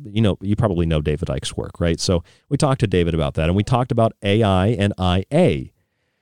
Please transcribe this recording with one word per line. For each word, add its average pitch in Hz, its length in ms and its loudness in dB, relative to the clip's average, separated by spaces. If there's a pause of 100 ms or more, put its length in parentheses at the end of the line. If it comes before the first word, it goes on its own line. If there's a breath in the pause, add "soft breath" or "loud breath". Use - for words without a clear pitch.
you 104 160 -2
know, 98 180 2
you 101 160 -2
probably 87 300 0
know 80 160 0
David 76 260 -2
Icke's - 300 -6
work, - 240 -10
right? 85 180 0
So 87 240 0 (240 soft breath)
we 143 80 -2
talked 135 240 0
to 117 80 0
David 87 260 2
about 78 200 -2
that, 80 160 0
and 90 80 2
we 104 60 2
talked 123 280 -2
about 113 220 0 (100)
A 104 180 2
I 95 260 2
and 101 300 0
I 92 360 0
A. 110 400 0 (480)